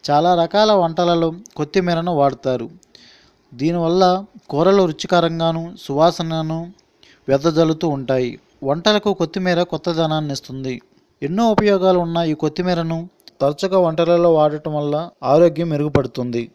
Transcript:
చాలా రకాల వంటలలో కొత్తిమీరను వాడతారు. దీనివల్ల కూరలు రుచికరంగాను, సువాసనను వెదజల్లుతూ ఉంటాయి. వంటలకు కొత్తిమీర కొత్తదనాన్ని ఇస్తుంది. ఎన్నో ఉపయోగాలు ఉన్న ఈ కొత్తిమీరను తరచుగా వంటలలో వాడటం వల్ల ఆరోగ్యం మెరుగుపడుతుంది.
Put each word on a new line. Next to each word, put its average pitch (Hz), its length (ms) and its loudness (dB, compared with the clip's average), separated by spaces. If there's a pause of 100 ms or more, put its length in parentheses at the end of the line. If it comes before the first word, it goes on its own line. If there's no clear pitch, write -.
చాలా 156 220 2 (100)
రకాల 208 300 2 (100)
వంటలలో 170 480 0 (300)
కొత్తిమీరను 170 600 -2
వాడతారు. 131 480 0 (920)
దీనివల్ల 170 420 0 (460)
కూరలు 185 420 2
రుచికరంగాను, 165 720 -2 (220)
సువాసనను 160 760 0 (720)
వెదజల్లుతూ 160 580 0 (100)
ఉంటాయి. 127 340 -2 (380)
వంటలకు 202 440 0
కొత్తిమీర 180 500 -2 (100)
కొత్తదనాన్ని 156 640 -4
ఇస్తుంది. 131 440 -10 (400)
ఎన్నో 196 340 0
ఉపయోగాలు 190 520 2
ఉన్న 170 100 -4
ఈ 165 160 -2 (120)
కొత్తిమీరను 165 560 -2 (400)
తరచుగా 175 460 0
వంటలలో 170 520 2
వాడటం 151 400 0
వల్ల 147 300 -4 (240)
ఆరోగ్యం 165 400 4
మెరుగుపడుతుంది. 127 800 -2